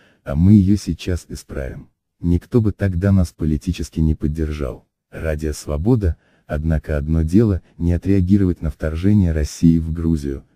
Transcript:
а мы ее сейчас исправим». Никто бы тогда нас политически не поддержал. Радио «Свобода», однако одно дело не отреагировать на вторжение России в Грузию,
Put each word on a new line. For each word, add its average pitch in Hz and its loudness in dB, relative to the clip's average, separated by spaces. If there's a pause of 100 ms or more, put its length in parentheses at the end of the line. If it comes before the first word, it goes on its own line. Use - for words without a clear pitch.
(260)
а 69 -6
мы 95 6
ее 101 6
сейчас 90 -6
исправим». - -12 (320)
Никто 87 0
бы 104 0
тогда 98 0
нас 92 2
политически 80 -4
не 78 2
поддержал. 76 -6 (240)
Радио 78 -6
«Свобода», 87 -2 (320)
однако 78 -2
одно 80 0
дело 92 2 (160)
не 85 0
отреагировать 95 2
на 80 -4
вторжение 85 0
России 82 2
в 80 -4
Грузию, 76 -4 (100)